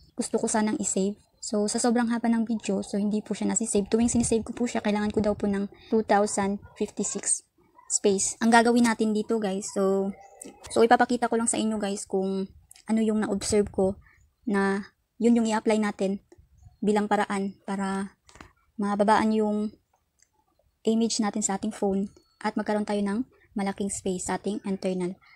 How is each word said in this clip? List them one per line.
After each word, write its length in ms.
gusto 240
ko 80
sanang 320
i-save. 320
So, 320
sa 80
sobrang 320
haba 160
ng 160
video, 400
so 160
hindi 240
po 80
siya 240
nasi-save. 320
Tuwing 240
sinisave 320
ko 80
po 160
siya, 160
kailangan 320
ko 80
daw 160
po 80
ng 240
two 160
thousand 560
fifty-six 720
space. 560
Ang 80
gagawin 400
natin 240
dito, 240
guys, 320
so, 400
so 80
ipapakita 480
ko 80
lang 80
sa 80
inyo, 240
guys, 240
kung 480
ano 80
yung 240
na-observe 480
ko 240
na 480
yun 160
yung 80
i-apply 320
natin 400
bilang 240
paraan 560
para 560
mababaan 560
yung 400
image 400
natin 240
sa 160
ating 80
phone 400
at 160
magkaroon 260
tayo 220
ng 160
malaking 340
space 380
sa 80
ating 320
internal. 480